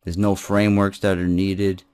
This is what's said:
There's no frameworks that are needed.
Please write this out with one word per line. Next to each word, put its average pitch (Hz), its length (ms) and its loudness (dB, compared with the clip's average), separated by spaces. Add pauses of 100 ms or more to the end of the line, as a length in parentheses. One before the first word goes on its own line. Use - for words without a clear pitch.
There's 87 120 -6
no 101 180 2
frameworks 101 680 0
that 95 180 0
are 90 100 -2
needed. 95 640 -2